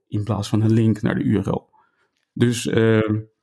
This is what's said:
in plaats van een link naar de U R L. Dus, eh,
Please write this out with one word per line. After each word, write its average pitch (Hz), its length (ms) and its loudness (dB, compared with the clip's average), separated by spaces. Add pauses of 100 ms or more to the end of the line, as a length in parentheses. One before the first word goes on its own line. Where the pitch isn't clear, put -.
in 104 160 -6
plaats 101 260 -6
van 107 120 0
een 110 120 2
link 113 280 2
naar 117 140 -2
de - 80 -4
U 110 140 0
R 95 120 -4
L. - 200 -6 (640)
Dus, 120 340 -2
eh, 110 420 4 (340)